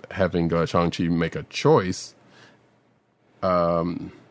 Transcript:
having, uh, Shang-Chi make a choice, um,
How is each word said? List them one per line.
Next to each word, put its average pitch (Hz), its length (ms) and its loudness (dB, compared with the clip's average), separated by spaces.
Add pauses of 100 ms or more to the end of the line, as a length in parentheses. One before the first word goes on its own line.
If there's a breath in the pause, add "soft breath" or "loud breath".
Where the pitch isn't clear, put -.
(120)
having, 85 400 0
uh, 85 140 2
Shang-Chi 85 440 0
make 85 260 0
a 76 80 -8
choice, 110 720 0 (1300 soft breath)
um, 85 720 0 (180 soft breath)